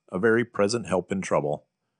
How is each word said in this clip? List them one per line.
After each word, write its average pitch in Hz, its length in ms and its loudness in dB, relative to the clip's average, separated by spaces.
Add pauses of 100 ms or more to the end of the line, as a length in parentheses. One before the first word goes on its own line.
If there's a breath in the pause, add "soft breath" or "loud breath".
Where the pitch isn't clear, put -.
(120)
a 92 60 -6
very 113 260 2
present 101 420 -2
help 87 240 -2
in 95 120 -2
trouble. 73 420 -2 (360)